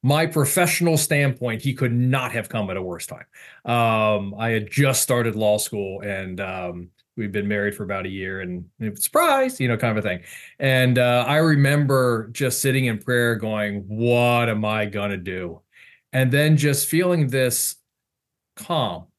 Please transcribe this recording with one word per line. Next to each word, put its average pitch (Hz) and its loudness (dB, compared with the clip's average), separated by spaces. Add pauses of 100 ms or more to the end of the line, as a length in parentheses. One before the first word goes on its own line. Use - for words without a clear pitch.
my 151 4
professional 160 2
standpoint, 131 0
he 135 0
could 123 0
not 127 0
have 113 -4
come 107 -4
at 92 -4
a 95 -6
worse 90 -10
time. - -16 (380)
Um, 110 2
I 113 -2
had 107 -2
just 139 2
started 117 0
law 107 4
school, 98 -6
and, 95 -8
um, 90 -8 (260)
we'd 107 -6
been 101 -2
married 104 -2
for 107 -10
about 95 -6
a - -8
year, 95 -8
and, 90 -8 (140)
and 107 -6
surprise, 269 0
you 131 0
know, 117 0
kind 110 0
of 101 -4
a - -2
thing. 90 -4 (400)
And, 127 4
uh, 123 4
I 147 2
remember 139 2
just 123 -2
sitting 131 2
in 110 -2
prayer 120 2
going, 107 -4
"What 120 2
am 107 -2
I 107 0
gonna 101 -4
do?" 90 -8 (500)
And 131 2
then 151 4
just 147 2
feeling 170 2
this 127 -2 (800)
calm 104 -4 (120)